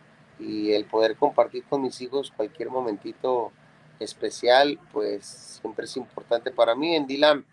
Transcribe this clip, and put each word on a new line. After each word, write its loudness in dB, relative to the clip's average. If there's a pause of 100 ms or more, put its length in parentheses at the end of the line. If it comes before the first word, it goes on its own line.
(400)
y -2
el 0
poder 2
compartir 0
con -2
mis -6
hijos -6
cualquier -6
momentito -4 (480)
especial, 2 (120)
pues, -4 (360)
siempre -8
es -12
importante -4
para 2
mí. 0
En 0
Dylan, 2